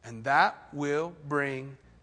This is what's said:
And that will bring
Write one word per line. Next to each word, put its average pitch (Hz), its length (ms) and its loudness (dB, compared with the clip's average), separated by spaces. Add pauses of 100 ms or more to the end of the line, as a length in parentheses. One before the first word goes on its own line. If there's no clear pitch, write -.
And 117 220 -12
that 151 320 4 (160)
will 147 400 -2 (160)
bring 139 480 -2 (260)